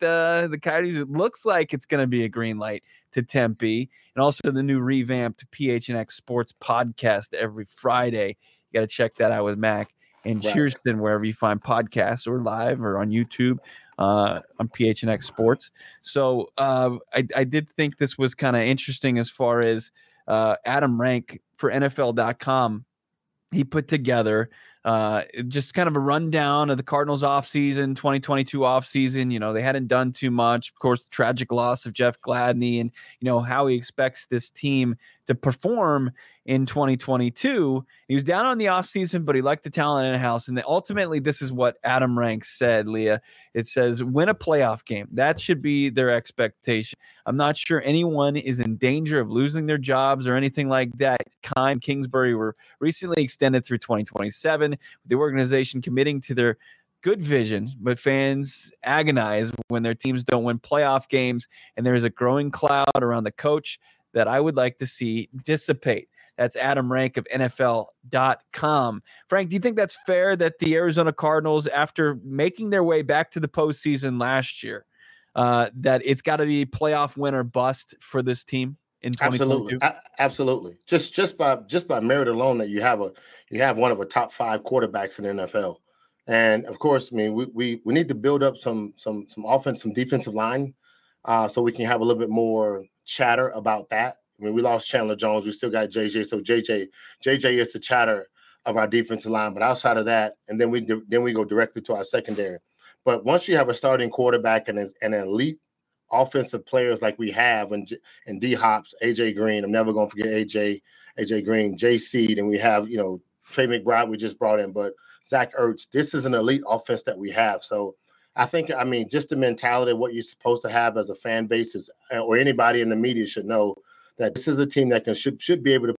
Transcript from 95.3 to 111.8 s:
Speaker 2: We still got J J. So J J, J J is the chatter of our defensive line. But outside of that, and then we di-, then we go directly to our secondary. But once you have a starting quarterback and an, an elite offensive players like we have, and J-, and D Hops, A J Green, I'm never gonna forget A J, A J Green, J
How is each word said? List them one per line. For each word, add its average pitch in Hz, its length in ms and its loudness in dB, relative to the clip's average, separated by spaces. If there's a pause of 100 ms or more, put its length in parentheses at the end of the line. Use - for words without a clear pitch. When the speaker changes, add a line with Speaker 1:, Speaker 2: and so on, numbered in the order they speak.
Speaker 2:
We 107 60 -4
still 117 180 -6
got 107 200 -2
J 107 180 -2
J. 104 140 -2
So 101 180 -4
J 117 220 2
J, 104 240 -2 (340)
J 135 180 2
J 123 200 2
is 117 140 0
the 107 80 -10
chatter 113 480 0 (380)
of 113 100 -2
our 110 100 2
defensive 113 460 -2
line. 107 200 -2
But 104 120 -2
outside 127 320 2
of 110 80 0
that, 110 300 0 (120)
and 110 140 -4
then 117 100 4
we 120 100 0
di-, 110 280 -2
then 120 160 2
we 123 80 0
go 110 120 0
directly 110 380 0
to 110 140 -4
our 98 80 -6
secondary. 101 540 -4 (460)
But 107 200 2
once 170 240 2
you 175 80 4
have 135 120 4
a 120 60 -2
starting 123 360 2
quarterback 117 580 2
and 104 100 -4
an, 98 140 -6 (100)
an 110 120 0
elite 107 440 -2 (540)
offensive 123 540 0
players 123 360 0
like 107 160 -2
we 107 140 -4
have, 110 400 2
and 101 160 -6
J-, 117 100 -12 (280)
and 101 140 -10
D 123 140 0
Hops, 110 460 0
A 120 120 2
J 113 200 0
Green, 104 320 0
I'm 101 80 -2
never 110 200 2
gonna 104 180 0
forget 107 180 -4
A 110 160 0
J, 104 380 -2 (340)
A 107 80 -4
J 104 180 -2
Green, 104 340 0
J 117 220 4